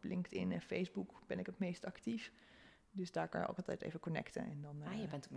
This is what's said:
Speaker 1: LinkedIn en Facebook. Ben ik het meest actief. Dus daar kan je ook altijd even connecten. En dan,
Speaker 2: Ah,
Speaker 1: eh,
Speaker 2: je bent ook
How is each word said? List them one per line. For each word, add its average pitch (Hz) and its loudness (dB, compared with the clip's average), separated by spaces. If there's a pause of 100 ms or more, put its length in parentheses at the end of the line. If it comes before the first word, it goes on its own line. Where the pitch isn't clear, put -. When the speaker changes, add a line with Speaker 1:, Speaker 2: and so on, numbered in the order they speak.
Speaker 1:
LinkedIn 180 2
en 165 2
Facebook. 185 0
Ben 185 2
ik 185 -2
het 180 -6
meest 180 2
actief. - -2 (600)
Dus 185 -2
daar 165 4
kan - 2
je - 6
ook - 0
altijd - 0
even 160 -2
connecten. - 0
En 147 -4
dan, 147 -6
Speaker 2:
Ah, 180 -2
Speaker 1:
eh, 214 0
Speaker 2:
je 202 0
bent 147 -2
ook - -14